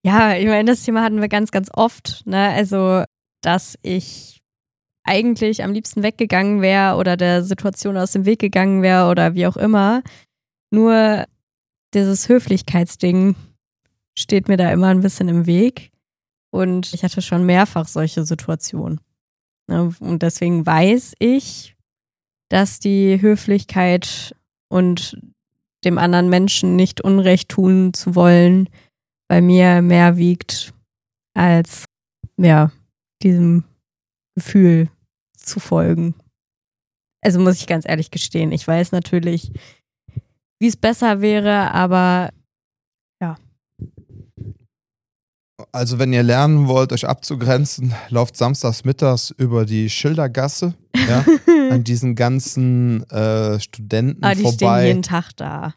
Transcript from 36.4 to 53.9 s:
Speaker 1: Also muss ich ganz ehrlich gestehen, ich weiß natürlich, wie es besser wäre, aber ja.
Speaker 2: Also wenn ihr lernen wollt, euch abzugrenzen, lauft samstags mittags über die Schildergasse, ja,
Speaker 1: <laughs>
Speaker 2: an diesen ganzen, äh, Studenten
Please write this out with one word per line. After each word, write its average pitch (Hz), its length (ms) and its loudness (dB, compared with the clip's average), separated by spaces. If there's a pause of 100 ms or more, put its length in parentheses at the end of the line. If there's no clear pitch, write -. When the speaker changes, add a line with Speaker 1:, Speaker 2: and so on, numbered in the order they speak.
Speaker 1:
Also 180 180 2
muss 185 160 4
ich - 100 -12
ganz 165 220 -4
ehrlich 160 240 -4
gestehen, 160 400 -4
ich 160 160 -6
weiß 170 240 -2
natürlich, 170 580 -4 (1120)
wie 226 80 2
es 208 80 -2
besser 220 440 -2
wäre, 208 520 0
aber 180 580 0 (920)
ja. 165 160 -8 (2250)
Speaker 2:
Also 123 280 -4
wenn 131 140 0
ihr 123 100 2
lernen 143 440 2
wollt, 131 260 0
euch 123 140 -6
abzugrenzen, 131 880 -2 (140)
lauft 120 280 -2
samstags 120 480 -2
mittags 131 460 -2
über 117 340 -2
die 110 240 -2
Schildergasse, 147 840 -4 (340)
ja, 233 160 2 (220)
Speaker 1:
<laughs> 302 240 4
Speaker 2:
an 123 140 0
diesen 120 320 -2
ganzen, 123 960 -2
äh, 107 500 -2
Studenten 110 640 -6